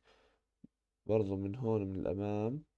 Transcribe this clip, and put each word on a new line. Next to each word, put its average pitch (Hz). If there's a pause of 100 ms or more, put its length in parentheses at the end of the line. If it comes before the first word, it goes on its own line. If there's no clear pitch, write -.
(1040)
برضه 101
من 98
هون 113
من 95
الأمام 104 (140)